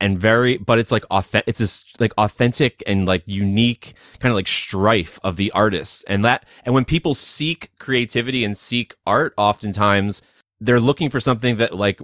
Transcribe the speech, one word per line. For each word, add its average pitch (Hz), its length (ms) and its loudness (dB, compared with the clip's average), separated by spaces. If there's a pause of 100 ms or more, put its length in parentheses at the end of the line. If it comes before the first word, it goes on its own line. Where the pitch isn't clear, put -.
and 98 180 0
very, 120 380 2
but 113 200 2
it's, 117 140 0
like, 110 180 0
authe-, 98 380 0
it's 113 120 -2
this, - 260 -2 (120)
like, 113 200 0
authentic 120 680 0
and, 98 220 0
like, 92 180 0
unique 101 680 -2 (260)
kind 127 100 0
of, 117 60 2
like, 95 120 -2
strife 101 760 0
of 92 140 -4
the 98 160 0
artist. 98 520 0
And 101 200 0
that, 123 200 0 (200)
and 123 100 0
when 131 80 2
people 160 320 0
seek - 640 -4
creativity 123 640 -2
and 104 140 -2
seek - 360 -4 (140)
art, 127 300 0
oftentimes 104 840 0 (380)
they're 120 220 4
looking 143 280 0
for 127 120 -4
something 123 360 0
that, 113 160 0
like, 98 300 -2